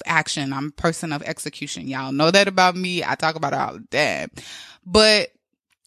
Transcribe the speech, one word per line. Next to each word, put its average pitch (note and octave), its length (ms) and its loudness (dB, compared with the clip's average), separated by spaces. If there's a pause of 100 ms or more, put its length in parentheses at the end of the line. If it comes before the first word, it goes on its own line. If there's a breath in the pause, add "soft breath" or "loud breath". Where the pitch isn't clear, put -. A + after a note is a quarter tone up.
action. D#3 480 0
I'm C3+ 140 -4
a - 140 -14
person E3 300 -2
of D3 120 -6
execution. D3 640 -10
Y'all C3+ 240 -6
know D3+ 180 4
that G3 180 6
about F#3 280 4
me. F3+ 280 -4
I C#3 120 -2
talk D#3+ 180 0
about D3 200 -4
it C#3 60 0
all - 140 -2
the - 240 -8
time. F#2+ 320 0 (560 loud breath)
But G#3+ 440 4 (580)